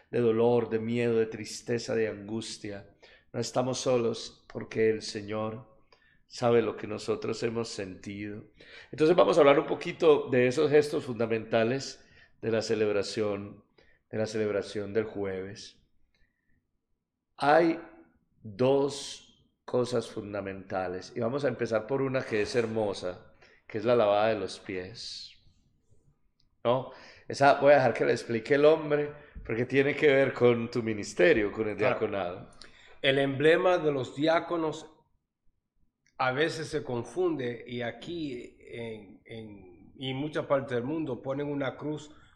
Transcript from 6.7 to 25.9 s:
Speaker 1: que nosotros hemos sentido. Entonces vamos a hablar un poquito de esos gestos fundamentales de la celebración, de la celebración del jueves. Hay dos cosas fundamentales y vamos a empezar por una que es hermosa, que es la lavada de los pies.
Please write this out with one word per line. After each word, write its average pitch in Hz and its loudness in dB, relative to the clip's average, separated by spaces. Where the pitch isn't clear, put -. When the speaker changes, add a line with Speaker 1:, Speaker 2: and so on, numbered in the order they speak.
Speaker 1:
que 107 -8
nosotros 107 -4
hemos 117 -4
sentido. 101 -10
Entonces 156 4
vamos - 6
a 165 8
hablar 143 8
un 160 0
poquito 147 2
de 127 4
esos 147 0
gestos 147 2
fundamentales 113 -2
de 110 -4
la 113 2
celebración, 104 -2
de 113 -6
la 110 -2
celebración 104 -4
del 110 2
jueves. 98 -8
Hay 160 4
dos 135 0
cosas 120 -2
fundamentales 98 -8
y 123 -6
vamos 131 -2
a - 0
empezar 113 -2
por 135 -2
una 131 -2
que 107 0
es 104 -4
hermosa, 107 -4
que 113 -8
es 104 -6
la 123 4
lavada 107 4
de 107 0
los 92 -8
pies. - -12